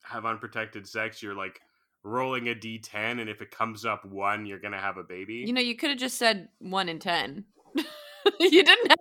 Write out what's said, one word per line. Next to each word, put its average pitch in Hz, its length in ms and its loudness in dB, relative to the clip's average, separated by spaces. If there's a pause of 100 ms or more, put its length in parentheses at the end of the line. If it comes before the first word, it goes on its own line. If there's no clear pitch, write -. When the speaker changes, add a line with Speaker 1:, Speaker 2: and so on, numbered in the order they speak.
Speaker 1:
have 113 200 -8
unprotected 110 640 -6
sex, 110 340 -6
you're, 101 120 -8
like, 95 260 -10 (420)
rolling 123 460 -2
a 117 60 -2
D 113 240 -10
ten, 110 400 -6
and 113 100 -6
if 107 140 -10
it - 80 -14
comes 113 340 -6
up 107 220 -2
one, 101 400 -2
you're 98 120 -10
gonna 101 220 -8
have 95 160 -4
a 92 60 -8
baby. 95 320 -10 (120)
Speaker 2:
You 240 60 -4
know, 254 80 0
you 240 160 -2
could 294 140 -2
have 269 80 -4
just 254 180 -6
said 220 320 0 (120)
one 185 280 -4
in 160 100 -6
ten. 170 460 -4 (320)
<laughs> 320 80 -2 (560)
You 349 240 8
didn't 392 260 8 (100)